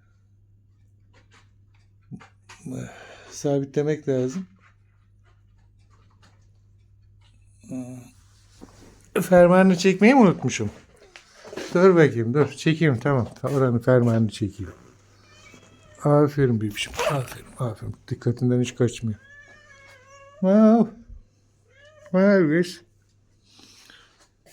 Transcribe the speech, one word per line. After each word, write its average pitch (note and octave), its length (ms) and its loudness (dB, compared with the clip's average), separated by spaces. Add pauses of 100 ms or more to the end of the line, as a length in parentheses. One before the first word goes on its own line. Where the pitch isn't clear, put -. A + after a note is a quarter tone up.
(3250)
sabitlemek D3 760 -6
lazım. C3 380 -6 (4000)
Fermuarını F3+ 540 4
çekmeyi G3 380 4
mi C#4 60 6
unutmuşum? C3+ 500 0 (1040)
Dur F3+ 200 4
bakayım, A#2 400 2
dur. C#3+ 180 0
Çekeyim, D#3+ 460 -2
tamam. C3+ 300 -2 (140)
Oranın C3 360 -2
fermuarını A#2 500 2
çekeyim. F#2 440 -10 (1300)
Aferin C#3+ 560 0
bebişim. G#2 320 -8 (180)
Aferin, C3+ 360 -8 (120)
aferin. A2 380 -10 (120)
Dikkatinden B2 520 -4
hiç B2 140 -6
kaçmıyor. A2+ 440 -4 (1200)
Wow. G#3+ 520 2 (1120)
Wow, F#3 540 2
yes. F3 240 -4 (1700)